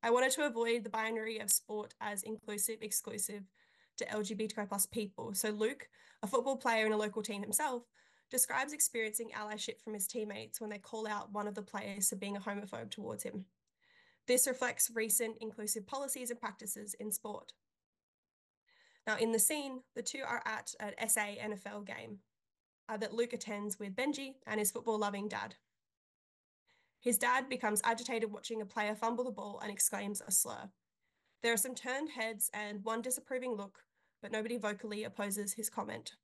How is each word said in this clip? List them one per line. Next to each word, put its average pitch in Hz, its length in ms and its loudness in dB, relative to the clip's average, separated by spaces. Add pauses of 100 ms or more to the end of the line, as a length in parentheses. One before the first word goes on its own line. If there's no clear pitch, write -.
I 233 80 4
wanted 254 220 8
to 302 120 4
avoid 233 400 4
the 214 60 -4
binary 220 480 0
of 202 120 -2
sport - 480 0
as 208 240 -4
inclusive, 214 600 -4
exclusive 208 600 -4 (520)
to - 140 -4
L 214 120 0
G 208 120 -2
B 220 120 -2
T 214 80 -6
Q 208 120 -2
plus 202 180 2
people. 208 480 -4
So 196 160 0
Luke, 220 400 0 (340)
a 208 40 -4
football 254 320 2
player 226 260 4
in 214 80 4
a 214 60 4
local 214 240 0
team 202 180 -2
himself, 240 480 0 (400)
describes 262 460 2
experiencing 226 560 2
allyship 214 500 -4
from 214 140 -6
his 202 120 -2
teammates 214 540 -4
when 220 80 -6
they 208 100 -6
call 220 280 -6
out 208 260 -4
one 208 160 -2
of 208 60 -4
the 208 80 -6
players 202 480 0
for 202 60 -4
being 202 200 -4
a 202 40 -4
homophobe 202 500 -6
towards - 320 -6
him. - 240 -6 (800)
This 247 200 6
reflects 254 440 2
recent 226 500 2
inclusive 214 460 -4
policies 269 440 -4
and 233 80 -4
practices 208 540 -6
in 214 180 -6
sport. - 440 -6 (1500)
Now, 220 100 2
in 226 160 4
the 226 60 4
scene, 269 440 2 (120)
the 240 80 -6
two 269 240 -4
are - 180 -2
at - 340 -4
an 208 200 -6
S 220 180 4
A 208 220 -2
N 214 160 -4
F 196 120 -10
L 208 140 -8
game, 202 400 -10 (680)
uh, 220 120 -2
that 214 160 -2
Luke 240 180 4
attends 208 460 -4
with 202 180 -6
Benji 269 380 0 (120)
and 214 140 2
his 208 100 6
football-loving 208 580 2
dad. 110 280 -4 (1500)
His 240 140 4
dad 254 320 4
becomes 226 340 2
agitated 226 480 2
watching 220 300 -6
a 208 60 -4
player 208 280 0
fumble 233 300 2
the 247 60 -2
ball 202 300 -8
and 208 120 -6
exclaims 202 480 0
a - 100 -8
slur. - 400 0 (720)
There 233 100 4
are 233 60 6
some 254 180 2
turned 277 360 -2
heads 220 420 0
and 208 320 -4
one 226 160 0
disapproving 254 540 -2
look, 202 320 -8 (340)
but 208 100 -10
nobody 214 280 0
vocally 208 440 -2
opposes 202 520 -2
his 214 160 -2
comment. - 540 -6